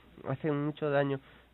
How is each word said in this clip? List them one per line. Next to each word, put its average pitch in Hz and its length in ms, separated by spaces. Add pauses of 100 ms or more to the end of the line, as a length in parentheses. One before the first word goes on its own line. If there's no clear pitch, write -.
(280)
hacen 143 380
mucho 151 240
daño. 139 300 (340)